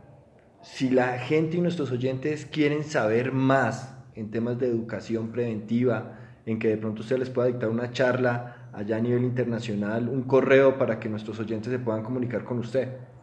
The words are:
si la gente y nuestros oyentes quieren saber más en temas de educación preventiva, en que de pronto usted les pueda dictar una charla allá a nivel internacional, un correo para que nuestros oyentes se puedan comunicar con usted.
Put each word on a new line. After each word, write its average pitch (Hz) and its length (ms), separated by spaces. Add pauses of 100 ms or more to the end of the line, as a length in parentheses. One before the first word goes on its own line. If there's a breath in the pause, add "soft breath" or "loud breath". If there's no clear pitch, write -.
(600)
si - 280
la 127 280
gente 160 400
y 175 40
nuestros 151 300
oyentes 131 540
quieren 147 380
saber 123 480
más 131 640 (200)
en 107 160
temas 120 280
de 127 80
educación 113 600
preventiva, 113 920 (260 loud breath)
en 113 140
que 113 100
de 107 80
pronto 107 240
usted 131 160
les 127 120
pueda 123 180
dictar 120 220
una 120 220
charla 123 840
allá 104 240
a 113 40
nivel 123 220
internacional, 113 840
un 131 140
correo 131 540
para 113 220
que 113 100
nuestros 107 300
oyentes 110 320
se 123 80
puedan 110 240
comunicar 117 400
con 123 160
usted. 120 300 (340)